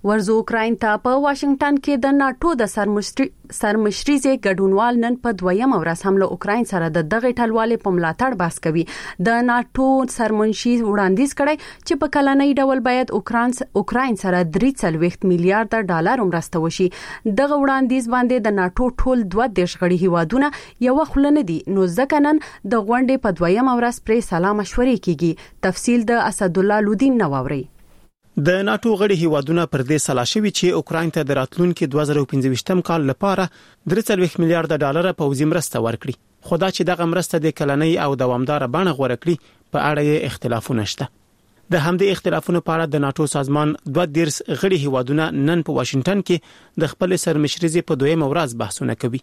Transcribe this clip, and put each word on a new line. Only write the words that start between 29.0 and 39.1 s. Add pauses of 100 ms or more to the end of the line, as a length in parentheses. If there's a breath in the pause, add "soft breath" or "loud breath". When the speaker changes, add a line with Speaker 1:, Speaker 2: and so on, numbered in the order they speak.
Speaker 2:
هیوادونه (100)
پر
دې
سلا
شوي
چې
اوکراین
ته
د
راتلونکي
دوه
زره
پنځه
ویشتم
کال
لپاره (480 soft breath)
درې
څلوېښت
میلیارده
ډالره
پوځي
مرسته
ورکړي. (300)
خو
دا
چې
دغه
مرسته
د
کلنۍ (120)
او
دوامداره
بڼه
غوره